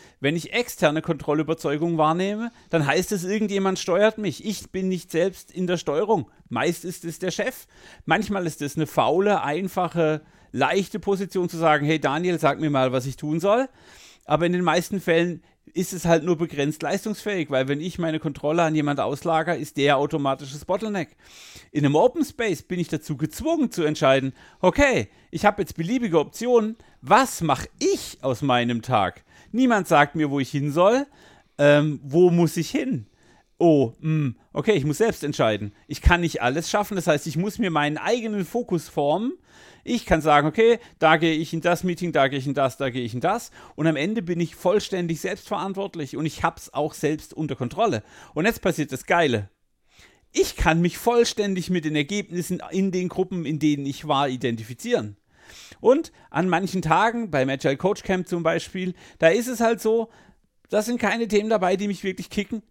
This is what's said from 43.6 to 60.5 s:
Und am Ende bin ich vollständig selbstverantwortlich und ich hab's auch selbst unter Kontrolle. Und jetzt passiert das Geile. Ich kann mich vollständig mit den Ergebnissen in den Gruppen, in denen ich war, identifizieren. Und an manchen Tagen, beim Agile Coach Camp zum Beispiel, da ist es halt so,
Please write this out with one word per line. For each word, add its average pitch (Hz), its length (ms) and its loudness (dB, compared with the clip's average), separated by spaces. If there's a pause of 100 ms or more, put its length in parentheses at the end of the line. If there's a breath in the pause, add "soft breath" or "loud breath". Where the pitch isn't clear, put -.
Und 151 120 0
am 160 100 2
Ende 196 260 -2
bin 170 160 -4
ich 170 160 -2
vollständig 180 640 0
selbstverantwortlich 185 960 -6
und 151 100 -4
ich - 180 -8
hab's - 280 -4
auch 147 220 -2
selbst 156 380 -4
unter 143 240 -6
Kontrolle. 147 460 -2 (320 loud breath)
Und 160 100 -2
jetzt 220 160 0
passiert 156 320 -2
das 127 140 -10
Geile. 135 420 2 (840 soft breath)
Ich - 260 0
kann 165 260 4
mich 175 160 0
vollständig 208 720 0
mit 175 140 -2
den 156 120 -2
Ergebnissen 175 720 -4
in 190 220 0
den 180 160 -2
Gruppen, 185 380 -4
in 151 120 -4
denen 147 280 0
ich 139 200 -8
war, 143 220 0
identifizieren. 123 880 -4 (640 loud breath)
Und 277 320 2 (180 soft breath)
an 175 200 0
manchen 180 320 -2
Tagen, 208 480 2
beim 135 180 2
Agile 139 300 -2
Coach 202 240 -2
Camp 185 260 -2
zum 170 140 -4
Beispiel, 175 520 -4 (240 loud breath)
da 165 100 6
ist 220 200 2
es 240 120 -6
halt 226 200 2
so, 226 300 0 (600 soft breath)